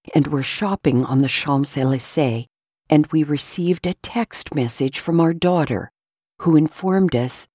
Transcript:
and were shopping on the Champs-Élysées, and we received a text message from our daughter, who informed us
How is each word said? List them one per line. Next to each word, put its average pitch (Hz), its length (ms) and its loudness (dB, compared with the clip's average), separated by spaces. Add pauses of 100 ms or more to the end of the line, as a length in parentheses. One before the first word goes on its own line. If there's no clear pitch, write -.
(140)
and 143 120 4
were 147 160 -2
shopping 151 640 -2
on 135 140 2
the 135 80 2
Champs-Élysées, 135 1160 -2 (460)
and 151 160 6
we 160 160 0
received 170 640 -2
a 180 80 -2
text - 600 -8
message 135 440 -2
from 170 200 0
our 165 140 4
daughter, 165 580 0 (500)
who 165 160 4
informed 185 600 2
us 123 380 -4